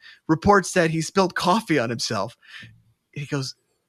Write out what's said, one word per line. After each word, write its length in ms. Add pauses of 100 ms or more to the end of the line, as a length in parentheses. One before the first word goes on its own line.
(280)
reports 440
that 180
he 120
spilled 340
coffee 420
on 140
himself. 440 (800)
And 80
he 60
goes, 260 (360)